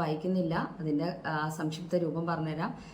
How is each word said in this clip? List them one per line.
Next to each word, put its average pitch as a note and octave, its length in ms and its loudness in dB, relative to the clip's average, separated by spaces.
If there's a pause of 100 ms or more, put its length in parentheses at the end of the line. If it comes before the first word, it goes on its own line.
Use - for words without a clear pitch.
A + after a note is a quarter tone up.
വായിക്കുന്നില്ല, E3 540 2 (260)
അതിൻ്റെ, D#3 260 2 (240)
ആ, D#3 40 0 (240)
സംക്ഷിപ്ത D#3+ 440 -2
രൂപം E3 280 0
പറഞ്ഞുതരാം. D#3+ 420 0 (220)